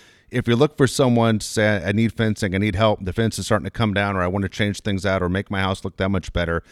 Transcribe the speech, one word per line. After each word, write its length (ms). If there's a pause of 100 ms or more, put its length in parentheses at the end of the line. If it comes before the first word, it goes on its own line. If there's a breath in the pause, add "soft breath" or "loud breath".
(300 loud breath)
If 180
you 80
look 200
for 120
someone 500
to 80
say, 380
"I 80
need 200
fencing, 420
I 40
need 160
help, 300
the 80
fence 260
is 80
starting 200
to 40
come 240
down, 220
or 60
I 40
want 160
to 60
change 320
things 260
out 160
or 60
make 220
my 100
house 240
look 140
that 120
much 220
better," 400